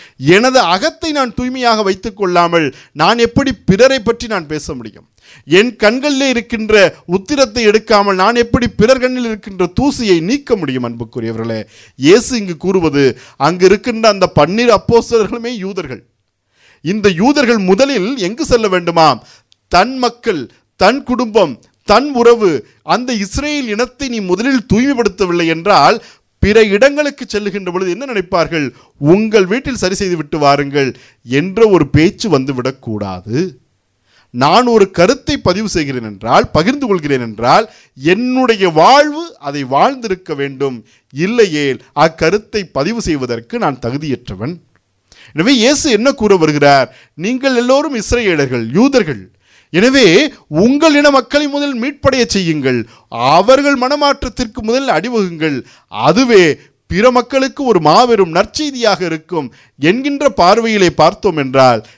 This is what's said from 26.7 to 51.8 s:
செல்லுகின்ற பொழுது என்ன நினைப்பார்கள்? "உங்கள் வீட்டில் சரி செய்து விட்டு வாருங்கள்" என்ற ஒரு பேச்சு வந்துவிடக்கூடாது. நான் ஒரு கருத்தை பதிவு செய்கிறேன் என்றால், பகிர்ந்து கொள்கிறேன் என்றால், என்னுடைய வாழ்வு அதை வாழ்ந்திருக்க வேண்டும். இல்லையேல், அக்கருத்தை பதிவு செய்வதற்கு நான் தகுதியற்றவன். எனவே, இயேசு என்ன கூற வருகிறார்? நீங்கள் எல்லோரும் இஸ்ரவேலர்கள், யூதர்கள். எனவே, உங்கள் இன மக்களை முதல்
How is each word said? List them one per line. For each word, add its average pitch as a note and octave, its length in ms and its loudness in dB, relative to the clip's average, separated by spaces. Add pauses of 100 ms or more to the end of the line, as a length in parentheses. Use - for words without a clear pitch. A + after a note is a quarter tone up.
செல்லுகின்ற G3 440 -6
பொழுது F#3 180 -4
என்ன A3 140 -6
நினைப்பார்கள்? E3+ 680 -4 (280)
"உங்கள் G3+ 480 2
வீட்டில் B3 300 -4
சரி F#3+ 180 -2
செய்து F#3 220 -4
விட்டு D#3 220 -6
வாருங்கள்" C#3+ 580 0 (280)
என்ற F#3 440 0
ஒரு E3 200 2
பேச்சு D#3+ 500 0
வந்துவிடக்கூடாது. A#2+ 1120 -6 (800)
நான் D#3+ 360 2
ஒரு G#3+ 240 4
கருத்தை C4+ 460 0
பதிவு G3 320 -2
செய்கிறேன் C#3 340 -4
என்றால், A2+ 480 -2
பகிர்ந்து B3 360 -2
கொள்கிறேன் D3 340 -2
என்றால், A#2+ 500 0 (240)
என்னுடைய A3 720 0
வாழ்வு D4 720 2
அதை C#3+ 260 -8
வாழ்ந்திருக்க F#3 720 -2
வேண்டும். C#3 500 -6 (280)
இல்லையேல், D3+ 680 0 (120)
அக்கருத்தை E3 720 -2
பதிவு F3 380 -4
செய்வதற்கு B2+ 560 -6
நான் D3 200 -2
தகுதியற்றவன். C3 800 -8 (760)
எனவே, G#3 220 2
இயேசு C4+ 360 2
என்ன A#3+ 220 2
கூற G#3 240 2
வருகிறார்? C#3+ 600 2 (180)
நீங்கள் B3 420 -2
எல்லோரும் C4+ 380 0
இஸ்ரவேலர்கள், D3+ 800 -2
யூதர்கள். D#3 560 0 (420)
எனவே, A#3+ 640 2 (160)
உங்கள் C#4 460 2
இன D4 160 4
மக்களை C#4 380 0
முதல் C#4 320 -6